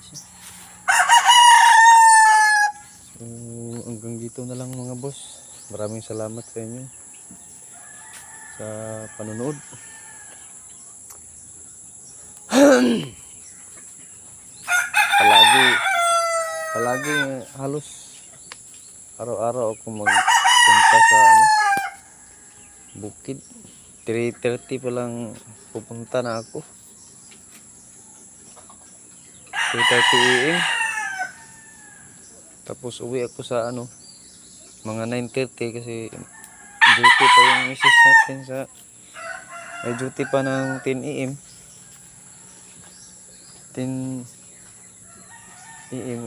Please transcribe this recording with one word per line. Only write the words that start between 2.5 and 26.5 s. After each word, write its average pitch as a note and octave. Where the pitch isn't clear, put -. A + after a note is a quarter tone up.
So, A#2+
hanggang A#2
dito A#2
na B2
lang, B2+
mga B2+
boss. -
Maraming G#2
salamat A2
sa -
inyo A#2+
sa G#2+
panonood. A2+
<clears throat> B3
Palagi, G#5
palagi, C3
halos C#3
araw-araw A2+
ako -
magpunta A#5
sa, A5+
ano, A5+
bukid. A#2+
Three A#2
thirty B2
pa B2
lang A#2+
pupunta A#2
na A#2
ako. A#2